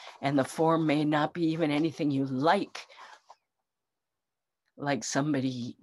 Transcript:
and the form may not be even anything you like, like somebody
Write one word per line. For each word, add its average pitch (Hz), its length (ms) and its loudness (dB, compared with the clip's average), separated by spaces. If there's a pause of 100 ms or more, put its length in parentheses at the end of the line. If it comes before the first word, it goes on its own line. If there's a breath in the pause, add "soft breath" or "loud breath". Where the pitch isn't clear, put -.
(220 loud breath)
and 139 160 0
the 135 60 6
form 165 420 2
may 151 180 2
not 151 300 2
be 170 140 0
even 160 240 0
anything 151 400 0
you 135 140 0
like, 147 600 0 (1900 loud breath)
like 135 260 -2
somebody 131 800 -2